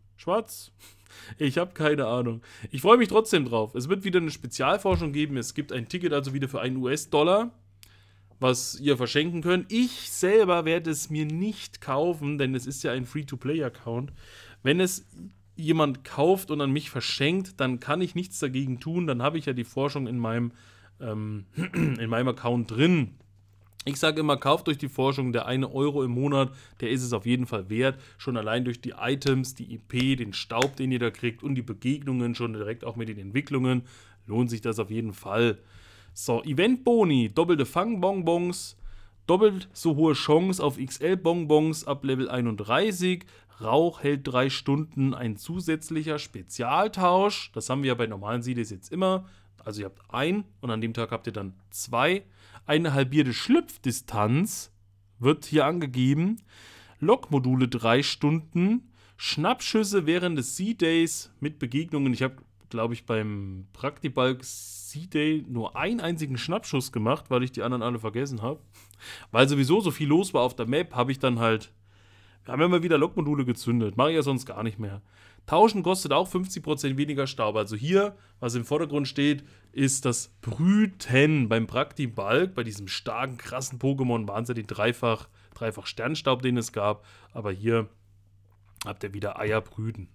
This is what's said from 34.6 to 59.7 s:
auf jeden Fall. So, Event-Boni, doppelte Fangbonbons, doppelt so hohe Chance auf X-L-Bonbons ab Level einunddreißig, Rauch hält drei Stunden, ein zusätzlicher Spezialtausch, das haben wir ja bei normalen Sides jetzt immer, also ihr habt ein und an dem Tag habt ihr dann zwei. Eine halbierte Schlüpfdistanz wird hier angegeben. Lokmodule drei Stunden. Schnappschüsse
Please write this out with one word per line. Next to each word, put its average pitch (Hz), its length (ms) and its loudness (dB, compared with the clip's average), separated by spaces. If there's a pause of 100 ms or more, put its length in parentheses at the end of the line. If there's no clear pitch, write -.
auf 101 120 -4
jeden 110 220 -4
Fall. 104 460 0 (540)
So, - 300 -2
Event-Boni, 170 920 4
doppelte 160 320 4
Fangbonbons, 180 1080 0 (500)
doppelt 190 460 4
so 160 240 0
hohe 156 200 4
Chance 180 460 2
auf 139 160 0
X-L-Bonbons 156 1120 2
ab 139 160 -4
Level 131 240 0
einunddreißig, 131 960 0 (380)
Rauch 147 420 2
hält 143 240 0
drei 131 220 2
Stunden, 139 640 0
ein 110 240 -4
zusätzlicher 156 840 -4
Spezialtausch, 185 1300 0
das - 160 -8
haben 139 140 0
wir 131 60 2
ja 120 60 2
bei 117 120 -2
normalen 107 340 -6
Sides 120 280 -4
jetzt 95 220 -12
immer, 185 320 0 (440)
also 104 140 -8
ihr 98 60 -6
habt - 200 -16
ein 175 380 -2 (160)
und 127 80 -6
an 110 100 -2
dem 113 140 -4
Tag 117 180 -4
habt 117 160 -6
ihr 107 60 -8
dann 98 200 -8 (180)
zwei. 151 520 0 (420)
Eine 156 280 2
halbierte 135 400 4
Schlüpfdistanz 135 1400 0 (480)
wird 147 240 2
hier 147 220 4
angegeben. 151 720 2 (640)
Lokmodule 131 680 2
drei 117 340 4
Stunden. 160 920 0 (240)
Schnappschüsse 202 880 0